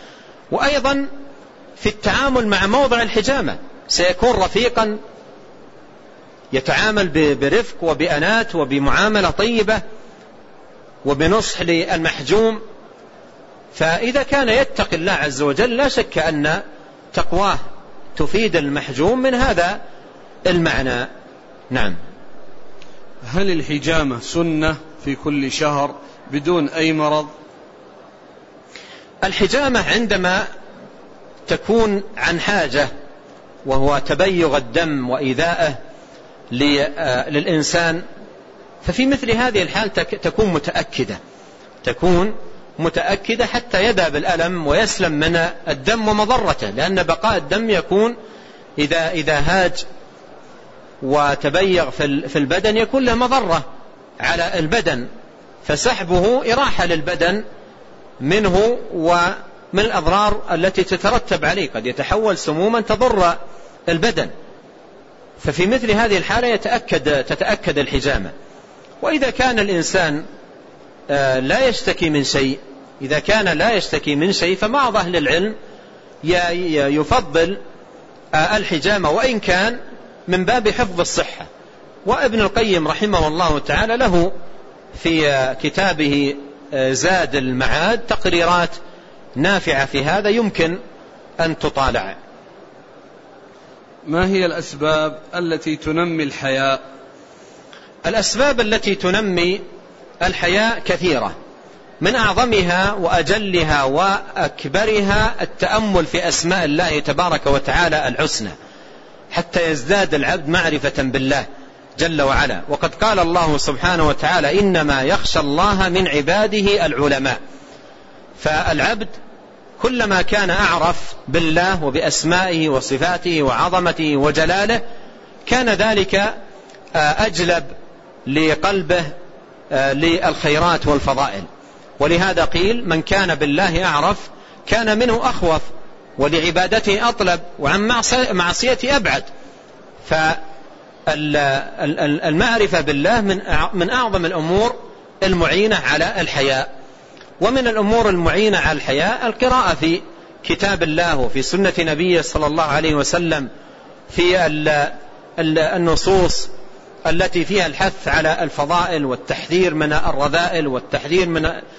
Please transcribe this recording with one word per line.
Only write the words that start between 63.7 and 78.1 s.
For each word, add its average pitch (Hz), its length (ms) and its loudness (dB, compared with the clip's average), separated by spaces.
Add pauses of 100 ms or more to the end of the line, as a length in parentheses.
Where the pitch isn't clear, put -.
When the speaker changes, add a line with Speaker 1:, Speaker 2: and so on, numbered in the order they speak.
Speaker 1:
البدن، 165 400 0 (1120)
ففي 156 220 -2
مثل 226 260 2
هذه 208 260 2
الحالة 220 300 0
يتأكد، 151 760 0
تتأكد 160 540 -2
الحجامة. 131 540 -2 (720)
وإذا 277 280 0
كان 247 300 0
الإنسان، 170 640 0 (840)
آه، 135 300 2
لا 190 280 2
يشتكي 180 420 0
من 147 140 2
شيء، 135 360 0 (420)
إذا 139 180 -2
كان 208 260 2
لا 175 280 2
يشتكي 156 420 -2
من 165 160 2
شيء 185 260 0
فبعض 233 380 0
أهل 180 200 0
العلم 170 400 0 (680)
ي-، 160 100 0 (180)
ي-، 151 440 0
يفضل، 170 640 0 (760)